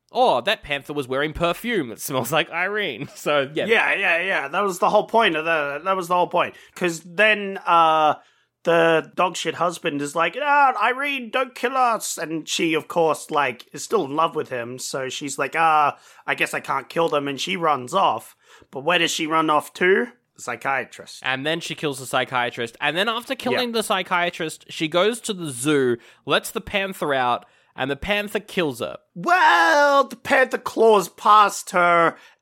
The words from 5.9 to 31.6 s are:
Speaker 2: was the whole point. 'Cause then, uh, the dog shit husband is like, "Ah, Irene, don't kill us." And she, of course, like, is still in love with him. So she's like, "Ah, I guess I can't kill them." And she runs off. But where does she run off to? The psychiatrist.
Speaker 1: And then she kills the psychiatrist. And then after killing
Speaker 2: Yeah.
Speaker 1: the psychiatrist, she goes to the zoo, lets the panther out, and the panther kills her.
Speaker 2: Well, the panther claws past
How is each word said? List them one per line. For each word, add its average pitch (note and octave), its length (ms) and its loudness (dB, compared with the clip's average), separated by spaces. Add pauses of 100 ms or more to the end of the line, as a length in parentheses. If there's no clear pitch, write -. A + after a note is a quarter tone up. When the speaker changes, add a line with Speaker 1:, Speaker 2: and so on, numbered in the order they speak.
Speaker 2:
was F3 120 -4
the F3+ 60 0
whole F3+ 140 2
point. D3 280 0 (180)
'Cause E3+ 260 -2
then, G3 680 0
uh, D#3+ 500 6 (480)
the E3 500 4
dog F3+ 220 0
shit D#3+ 180 -4
husband E3 480 -4
is D3 140 -6
like, F3 260 0
"Ah, C#4+ 300 4 (100)
Irene, B3+ 480 -2
don't C4 240 -2
kill B3+ 220 -4
us." A#3 420 0
And D#3+ 300 -8
she, E3 260 0
of D3 140 -2
course, D#3+ 420 0
like, C#3 420 -2
is D3 120 -12
still F#3 200 0
in C#3 120 -6
love D#3+ 180 0
with D3 140 -4
him. B2 320 -8
So C3+ 280 -6
she's C#3 300 -10
like, - 180 -4
"Ah, D#3 400 4 (300)
I C#3+ 80 -2
guess D#3 180 -2
I D3 60 -4
can't C3+ 300 -6
kill E3 200 0
them." C#3+ 200 0
And C3+ 120 -8
she F#3 160 -4
runs C#3+ 380 -2
off. D3+ 400 0 (380)
But C#3 80 -10
where E3+ 180 2
does E3 140 0
she E3+ 160 -4
run D#3+ 220 2
off D3 240 0
to? G#3 340 2 (260)
The - 80 -20
psychiatrist. B2 800 -8
Speaker 1:
And C3 240 -4
then E3 140 -2
she D#3+ 160 -10
kills C#3 240 -6
the B2+ 60 -12
psychiatrist. B2 720 -4
And D3 160 -2
then G3+ 120 0
after A#3 280 -6
killing B3 320 -2
Speaker 2:
Yeah. A3+ 60 -8
Speaker 1:
the A3 100 0
psychiatrist, F3 840 -2
she D#3+ 200 -6
goes G3 320 0
to - 120 -6
the E3+ 180 -6
zoo, B2+ 480 2 (260)
lets E3+ 260 -2
the G#3+ 120 -8
panther F#3+ 520 -4
out, B2 320 0 (300)
and C3 120 -4
the C#3 80 -4
panther G#3 440 -4
kills C#3+ 400 -4
her. D2+ 160 -8 (180)
Speaker 2:
Well, D#4 920 4
the A#3 80 -16
panther C4 420 0
claws G#3+ 500 4
past G#3 600 4